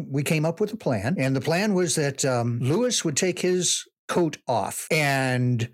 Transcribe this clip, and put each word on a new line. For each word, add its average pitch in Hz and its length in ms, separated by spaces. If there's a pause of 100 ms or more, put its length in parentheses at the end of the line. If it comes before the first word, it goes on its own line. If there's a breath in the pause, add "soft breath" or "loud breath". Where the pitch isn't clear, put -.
we 143 160
came 156 220
up 165 160
with 208 120
a - 40
plan. 123 400
And 135 180
the 135 60
plan 190 320
was 180 220
that, 143 280
um, 120 380
Lewis 202 420
would 151 140
take 180 220
his 180 460 (220)
coat 165 300 (100)
off, 107 420
and 127 840